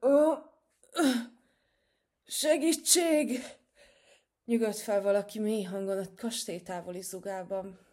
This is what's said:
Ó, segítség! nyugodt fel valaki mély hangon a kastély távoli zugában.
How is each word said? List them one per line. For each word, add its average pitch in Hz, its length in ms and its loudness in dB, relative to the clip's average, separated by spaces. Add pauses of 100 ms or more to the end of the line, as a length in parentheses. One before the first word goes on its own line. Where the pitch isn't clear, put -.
Ó, 285 300 6 (1900)
segítség! 311 1200 2 (1000)
nyugodt 220 340 0
fel 202 220 0
valaki 202 380 0
mély 214 240 0
hangon 190 340 -4
a 190 180 -6
kastély 226 460 -6
távoli 180 400 -10
zugában. 185 800 -8 (140)